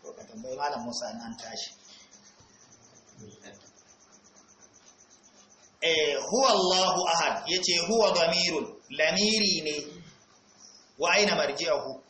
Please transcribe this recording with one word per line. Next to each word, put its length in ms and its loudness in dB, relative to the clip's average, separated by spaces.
Ko 100 -18
ka 80 -20
tambayi 340 -14
malam 300 -4
Musa 240 -8
in 80 -12
an 160 -12
tashi. 380 -12
Eh, 360 2
huwa 200 4
Allahu 580 4
ahad, 400 0
yace 300 0
huwa 240 4
dhamirun, 640 0
lamiri 720 2
ne. 140 -4
Wa 140 0
aina 240 4
marji'uhu? 760 -2